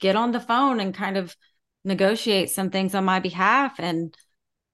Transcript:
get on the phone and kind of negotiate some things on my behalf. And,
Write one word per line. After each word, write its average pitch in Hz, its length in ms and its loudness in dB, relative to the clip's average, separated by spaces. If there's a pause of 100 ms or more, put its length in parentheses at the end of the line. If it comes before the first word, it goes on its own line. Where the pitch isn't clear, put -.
get 190 160 2
on 233 160 2
the 233 80 -2
phone 247 400 0
and 190 160 -4
kind 196 220 -4
of 180 180 -6 (480)
negotiate 196 680 2
some 190 200 -2
things 190 260 -2
on 190 80 0
my 185 160 2
behalf. 196 580 0
And, 165 380 -4 (580)